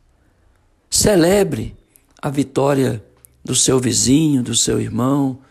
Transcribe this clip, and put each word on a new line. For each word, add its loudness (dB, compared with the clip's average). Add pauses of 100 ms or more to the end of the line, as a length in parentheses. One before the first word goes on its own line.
(880)
Celebre 2 (460)
a -6
vitória -2 (400)
do -4
seu 2
vizinho, 2
do -6
seu 0
irmão, -2 (120)